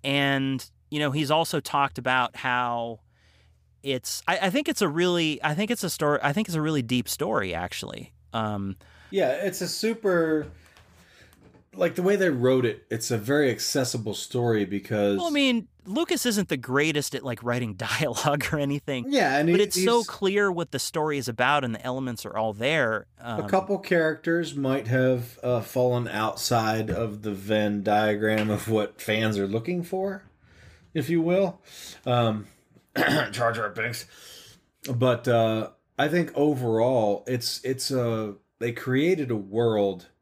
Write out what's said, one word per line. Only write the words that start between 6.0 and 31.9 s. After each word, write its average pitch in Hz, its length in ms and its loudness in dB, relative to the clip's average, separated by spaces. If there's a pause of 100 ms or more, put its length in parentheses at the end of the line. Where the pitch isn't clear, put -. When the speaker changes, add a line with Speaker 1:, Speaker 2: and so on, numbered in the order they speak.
Speaker 1:
I 143 100 2
think 214 160 0
it's 170 80 -4
a 156 60 0
really 151 200 0
deep 120 280 -2
story, 135 440 -2
actually. - 600 -8 (180)
Um, 104 440 -4 (340)
Speaker 2:
Yeah, 180 200 2
it's 175 300 -4
a 175 80 -4
super 175 800 0 (1300)
like, 180 180 0
the 180 80 -2
way 196 140 4
they 185 140 4
wrote 127 340 4
it, 110 260 -2
it's 113 200 -4
a 117 80 0
very 135 320 2
accessible 117 640 -2
story 117 500 0
because 101 540 0
Speaker 1:
Well, 339 100 -2
I - 20 0
mean, 262 380 2 (180)
Lucas 302 400 0
isn't 208 220 0
the 160 80 0
greatest 143 580 0
at, 131 100 -6
like, 120 180 -6
writing 120 320 -2
<laughs> 107 240 -6
dialogue 143 540 0
or 156 60 -2
anything. 139 500 -4
Speaker 2:
Yeah, 185 300 2
and 160 120 4
Speaker 1:
but 180 100 6
Speaker 2:
he, 208 60 4
Speaker 1:
it's 185 180 -2
so 233 140 4
Speaker 2:
he's 233 80 0
Speaker 1:
clear 202 440 0
what 170 200 -4
the 135 80 -6
story 151 400 -2
is 120 100 -4
about 127 360 2
and 117 100 -2
the - 100 -12
elements 127 400 -6
are 101 120 -8
all 110 160 0
there. 117 540 0 (140)
Speaker 2:
A 117 220 -6
Speaker 1:
Um, - 60 -6
Speaker 2:
couple 190 300 0
characters 165 760 0
might 135 340 0
have, 127 540 0
uh, 123 180 0
fallen 123 480 0
outside 110 840 0
of 104 320 -4
the 107 100 -4
Venn 104 500 0
diagram 107 680 2
of 104 180 -2
what 107 320 0
fans 110 380 0
are 98 80 0
looking 120 360 -2
for, 190 420 -6 (680)
if 143 160 -2
you 170 100 2
will. 175 400 0 (460)